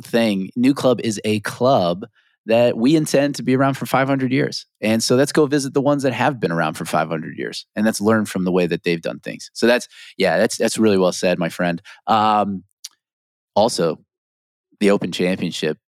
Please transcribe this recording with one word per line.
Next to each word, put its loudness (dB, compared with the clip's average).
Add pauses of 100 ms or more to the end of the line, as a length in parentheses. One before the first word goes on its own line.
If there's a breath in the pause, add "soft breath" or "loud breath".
thing. 0
New 2
Club 0
is -2
a 0
club 0 (380)
that 2
we 4
intend 2
to -10
be 2
around 2
for -8
five 0
hundred 0
years. -2 (140)
And 0
so 2
let's 2
go 4
visit -2
the 0
ones 0
that 0
have -2
been -2
around -2
for -10
five -2
hundred -8
years. -10 (100)
And 0
let's -2
learn 2
from -4
the 0
way 2
that -4
they've -2
done -8
things. -14
So 0
that's, 2 (300 loud breath)
yeah, 2
that's, 0
that's -2
really 4
well 2
said, -2
my -2
friend. -4 (260 loud breath)
Um, 0 (920)
also, 0 (800)
the 4
Open 0
Championship -2 (140)